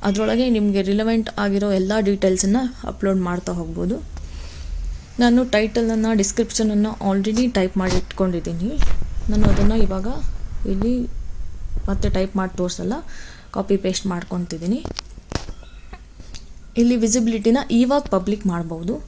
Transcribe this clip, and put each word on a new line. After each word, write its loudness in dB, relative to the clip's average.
ಅದ್ರೊಳಗೆ 2
ನಿಮ್ಗೆ 2
ರಿಲೆವೆಂಟ್ 0
ಆಗಿರೋ 0
ಎಲ್ಲ 2
ಡೀಟೇಲ್ಸನ್ನ 2
ಅಪ್ಲೋಡ್ 0
ಮಾಡ್ತಾ -2
ಹೋಗ್ಬೋದು. -4
ನಾನು 6
ಟೈಟಲನ್ನು, 0
ಡಿಸ್ಕ್ರಿಪ್ಷನನ್ನು 0
already 2
ಟೈಪ್ 0
ಮಾಡಿ 2
ಇಟ್ಕೊಂಡಿದ್ದೀನಿ. -2
ನಾನು 6
ಅದನ್ನ 8
ಇವಾಗ 4
ಇಲ್ಲಿ 0
ಮತ್ತೆ 0
ಟೈಪ್ 0
ಮಾಡಿ -2
ತೋರ್ಸಲ್ಲ, -4
ಕಾಪಿ 0
ಪೇಸ್ಟ್ -2
ಮಾಡ್ಕೊತಿದ್ದೀನಿ. -6
ಇಲ್ಲಿ 4
ವಿಸಿಬಿಲಿಟಿನ 2
ಇವಾಗ 4
ಪಬ್ಲಿಕ್ -2
ಮಾಡ್ಬೋದು. -4